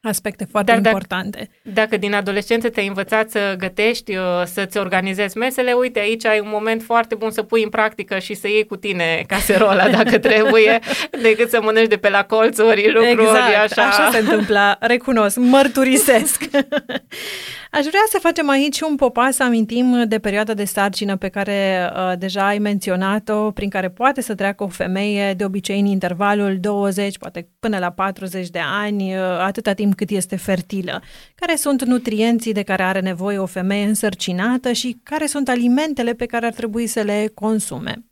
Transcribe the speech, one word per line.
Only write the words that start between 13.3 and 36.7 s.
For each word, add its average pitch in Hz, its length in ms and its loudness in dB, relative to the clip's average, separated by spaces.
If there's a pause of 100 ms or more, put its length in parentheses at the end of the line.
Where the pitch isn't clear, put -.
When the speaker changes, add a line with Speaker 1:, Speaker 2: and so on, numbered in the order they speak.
Speaker 2:
așa. 233 100 4
Speaker 1:
așa 208 220 4
se 233 80 2
întâmplă, 208 640 2
recunosc, 233 560 0
mărturisesc. 262 1120 4
<laughs> - 20 -12 (1200)
Aș 285 100 2
vrea 381 240 2
să 403 120 0
facem 330 280 0
aici 277 320 0
un 311 160 -2
popas, 254 380 2
să - 80 -2
amintim 240 680 2
de 214 100 0
perioada 214 360 -2
de 202 100 -4
sarcină 196 520 -2
pe 190 120 -6
care, 190 680 -2
uh, 185 220 -2
deja 190 280 -2
ai 208 120 0
menționat-o, 208 920 -2
prin 202 180 -6
care 185 220 -4
poate 254 300 -2
să 226 140 -6
treacă 196 300 -4
o 196 40 -6
femeie, 196 680 -2
de 196 100 -4
obicei 196 360 -4
în 202 60 2
intervalul 196 720 0
douăzeci, 202 580 -2
poate - 300 -14 (120)
până 214 180 -2
la 180 120 -2
patruzeci 185 600 -6
de 175 140 -6
ani, 196 520 -4
uh, 190 40 -4
atâta 185 520 -2
timp 202 220 0
cât - 160 -4
este 190 260 -4
fertilă. 180 680 -4 (320)
Care 339 220 -2
sunt 277 280 0
nutrienții 233 680 0
de 202 100 -2
care 190 200 -2
are 190 180 -2
nevoie 190 380 -4
o 190 80 -4
femeie 190 380 -2
însărcinată 214 880 -2
și 240 300 -6
care 302 240 -4
sunt 285 220 -4
alimentele 247 640 0
pe 240 140 -6
care 233 200 -4
ar 226 60 -2
trebui 233 340 -6